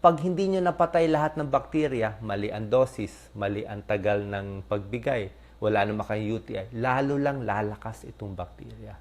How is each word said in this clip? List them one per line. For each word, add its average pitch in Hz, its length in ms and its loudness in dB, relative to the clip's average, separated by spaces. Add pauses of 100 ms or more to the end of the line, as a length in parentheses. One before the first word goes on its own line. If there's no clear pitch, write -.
pag 170 240 8
hindi 185 240 2
nyo 190 160 2
napatay 170 480 4
lahat 151 240 2
ng 147 120 -2
bakterya, 131 760 0
mali 101 240 -2
ang 104 240 -4
dosis, 127 640 0
mali 101 320 -2
ang 104 160 -8
tagal 104 400 2
ng 98 420 -6
pagbigay, 107 800 -4 (120)
wala 104 320 2
naman 107 160 -2
kayong 107 320 -2
U - 80 -4
T - 80 -18
I, 113 240 -8
lalo 131 400 2
lang 139 320 0
lalakas 107 560 -4
itong 104 320 -10
bakterya. 110 640 -12